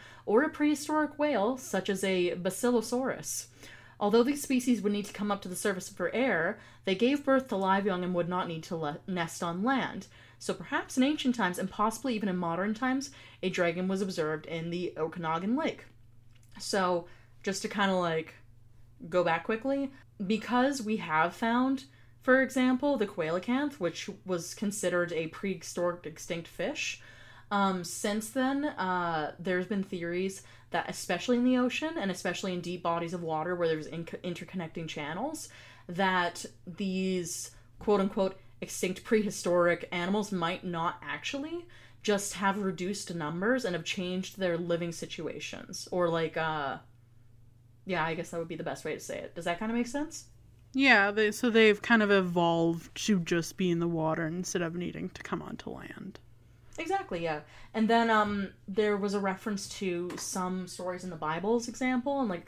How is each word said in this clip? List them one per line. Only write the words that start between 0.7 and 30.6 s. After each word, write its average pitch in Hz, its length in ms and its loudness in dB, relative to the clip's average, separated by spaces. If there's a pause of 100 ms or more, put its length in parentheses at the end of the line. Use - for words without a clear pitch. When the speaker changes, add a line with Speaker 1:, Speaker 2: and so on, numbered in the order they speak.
Speaker 1:
whale 208 360 2
such 190 320 -2
as 190 140 0
a 185 320 2
Basilosaurus. 226 1120 0 (540)
Although 214 240 6
these 285 180 0
species 247 400 2
would 208 80 2
need 208 140 0
to - 80 -12
come 208 180 -2
up 202 120 0
to 185 60 -10
the 180 60 -8
surface 185 340 -2
for - 240 -2
air, 214 460 2 (260)
they 190 120 2
gave 269 280 4
birth 262 220 4
to 214 100 -2
live 190 300 2
young 180 160 2
and 180 100 0
would 170 160 2
not 180 200 0
need 160 160 -6
to 175 120 -6
le-, 160 300 -2
nest 180 340 -4
on 175 220 -2
land. 226 460 0 (320)
So - 120 -4
perhaps 285 440 -4
in 254 80 4
ancient 269 320 2
times, 180 240 0
and 190 100 -4
possibly 220 460 0
even 208 120 0
in 185 80 0
modern 180 380 -2
times, 262 360 -2 (300)
a 185 80 0
dragon 180 380 2
was 190 160 0
observed 156 440 -2
in 165 240 -6
the 175 260 -4
Okanagan 165 580 -2
Lake. 302 300 -4 (720)
So, 180 480 0 (380)
just 190 180 -2
to 214 60 -4
kinda, 196 260 2
like, 165 400 0 (720)
go 180 140 4
back 170 220 2
quickly, 269 480 -2 (340)
because 247 560 2
we 214 160 0
have 170 360 2
found, 254 500 2 (360)
for 262 220 6
example, 262 560 2
the 208 80 2
coelacanth, 196 760 -2
which 175 300 -2 (160)
was 175 260 -4
considered 180 600 0
a 160 160 -2
prehistoric 175 760 -4
extinct 165 420 -8
fish, - 540 -4 (520)
um, 190 320 2
since 214 460 -4
then, 277 340 0
uh, 175 760 -2
there's 180 280 0
been 196 180 0
theories 180 580 -4 (280)